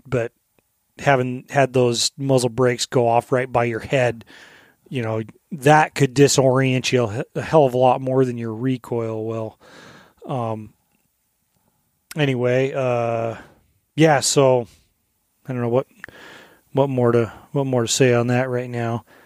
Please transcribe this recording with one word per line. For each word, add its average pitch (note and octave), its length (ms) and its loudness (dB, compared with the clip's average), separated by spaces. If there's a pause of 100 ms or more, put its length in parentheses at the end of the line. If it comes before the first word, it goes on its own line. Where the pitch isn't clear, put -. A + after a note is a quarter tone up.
but B2 260 -4 (680)
having B2+ 500 0
had C3 240 0
those A#2+ 440 0
muzzle C3 320 0
brakes B2 360 -2
go A#2+ 220 0
off A#2 240 0
right B2+ 200 -2
by A#2+ 120 2
your A#2 160 -4
head, A#2+ 460 -2 (640)
you C3 120 -6
know, A2 220 -4 (280)
that D3+ 440 2
could C3 180 0
disorient C3 800 2
you B2 120 2
a G2+ 80 -6
he-, B2+ 100 -8 (100)
a C#3+ 80 -6
hell D3 240 4
of B2 80 0
a B2+ 60 -2
lot B2+ 200 4
more C3 240 0
than B2 140 -2
your A2+ 160 -8
recoil A2+ 720 -6
will. A2+ 340 -8 (680)
Um, A2+ 480 -8 (1400)
anyway, C3 580 0
uh, A#2 640 -2 (580)
yeah, D3+ 240 4
so C3 480 2 (800)
I C3+ 60 -10
don't B2 100 -4
know A#2 60 -4
what, B2+ 180 0 (880)
what C#3 160 2
more B2 220 2
to, A#2 220 0 (200)
what C#3+ 120 -2
more B2+ 160 -2
to A2+ 60 -4
say B2+ 260 2
on A#2+ 140 0
that B2 220 0
right B2 200 -6
now. A#2 340 -6 (220)